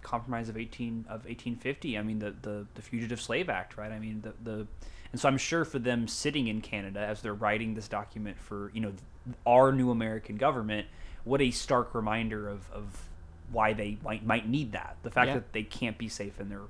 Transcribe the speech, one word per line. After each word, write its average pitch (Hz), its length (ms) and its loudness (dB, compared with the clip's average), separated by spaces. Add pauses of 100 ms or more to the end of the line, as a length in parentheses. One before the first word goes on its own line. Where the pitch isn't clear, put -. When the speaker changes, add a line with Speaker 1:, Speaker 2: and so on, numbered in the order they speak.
Speaker 1:
Compromise 117 480 -4
of 110 80 -6
eighteen, 113 520 -6
of 110 200 -10
eighteen 117 280 -6
fifty, 131 420 -2
I 104 40 -2
mean, 107 180 -2
the, 104 200 -2
the, 104 260 -6 (100)
the - 40 -14
Fugitive 117 400 -4
Slave 165 300 0
Act, 92 260 -4
right? 107 160 -6
I 110 60 -8
mean, 107 240 -6
the, 110 100 -8 (100)
the, 110 240 -4 (460)
and 120 80 -4
so 147 80 6
I'm 135 80 6
sure 165 300 2
for 147 140 -2
them 120 280 2
sitting 143 380 0
in 107 160 0
Canada 98 380 -4
as 107 200 -2
they're 104 140 -2
writing 110 400 2
this 107 140 -8
document 104 520 -6
for, 101 320 -8
you 113 80 -2
know, 104 120 0 (520)
our 127 280 12
new 127 180 6
American 110 460 0
government, 107 500 2 (380)
what 139 180 4
a 127 80 6
stark 120 440 2
reminder 110 540 0
of, 101 240 -8
of 101 360 -8 (420)
why 110 220 6
they 107 320 -2
might, 110 200 -4
might 110 240 4
need 127 240 2
that. 90 300 -4
The - 80 -4
fact 123 180 6
Speaker 2:
Yeah. - 60 2
Speaker 1:
that 120 180 -2
they 214 120 -2
can't - 340 -4
be 113 100 -4
safe 101 320 -8
in 101 80 -6
their, 101 220 -8